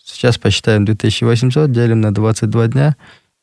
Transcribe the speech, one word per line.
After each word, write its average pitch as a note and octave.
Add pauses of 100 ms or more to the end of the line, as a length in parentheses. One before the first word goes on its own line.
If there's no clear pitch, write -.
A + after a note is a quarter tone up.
Сейчас -
посчитаем: G#2+
две G#2+
тысячи -
восемьсот B2+
делим A2+
на G#2+
двадцать A2
два A#2
дня C#3 (480)